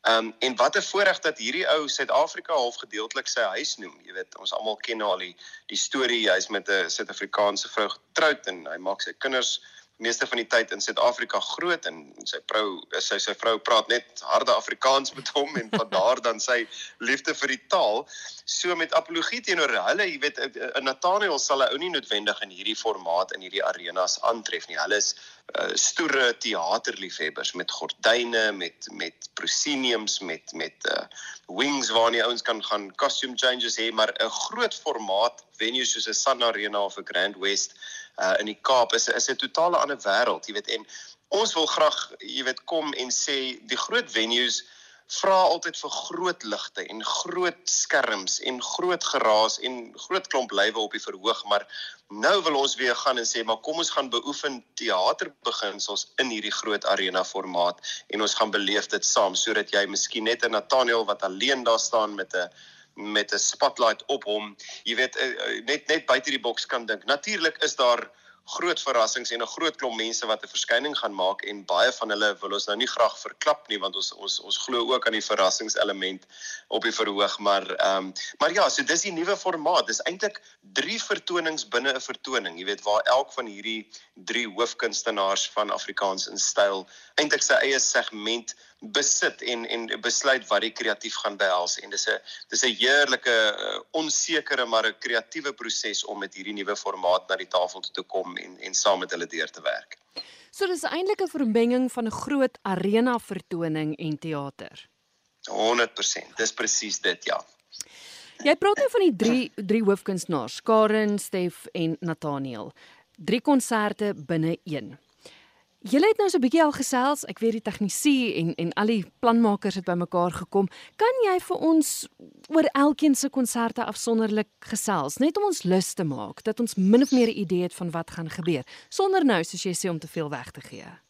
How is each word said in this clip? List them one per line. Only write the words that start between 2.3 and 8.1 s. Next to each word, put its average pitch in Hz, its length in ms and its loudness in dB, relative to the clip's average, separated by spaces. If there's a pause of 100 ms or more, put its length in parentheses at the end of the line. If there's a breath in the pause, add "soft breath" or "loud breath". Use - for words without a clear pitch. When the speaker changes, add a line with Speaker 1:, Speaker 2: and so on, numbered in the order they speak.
Speaker 1:
half 123 220 2
gedeeltelik 110 520 -8
sy - 140 -2 (140)
huis 135 220 -4
noem. 101 260 -14
Jy 92 100 -20
weet, 92 240 -12
ons - 160 -6
almal 110 220 -2
ken 113 220 -6
nou 104 140 0
al 92 120 -2
die, 90 120 -12 (320 loud breath)
die 98 100 -6
storie, 120 520 0
hy 92 80 6
is - 120 -2
met 101 180 -4
'n 95 220 0
Suid-Afrikaanse 101 800 -2
vrou 104 200 -2
getroud - 580 0